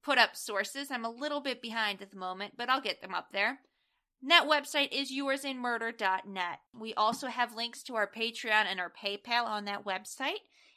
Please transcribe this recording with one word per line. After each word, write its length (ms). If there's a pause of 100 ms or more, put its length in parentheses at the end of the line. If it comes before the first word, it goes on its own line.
put 160
up 160
sources. 560
I'm 140
a 40
little 320
bit 220
behind 400
at 80
the 80
moment, 380
but 120
I'll 120
get 200
them 140
up 180
there. 280 (600)
And 120
that 160
website 420
is 220
yours 320
in 160
murder 320
dot 340
net. 320 (180)
We 180
also 340
have 260
links 300
to 100
our 160
Patreon 580
and 120
our 100
PayPal 540
on 220
that 180
website. 560 (360)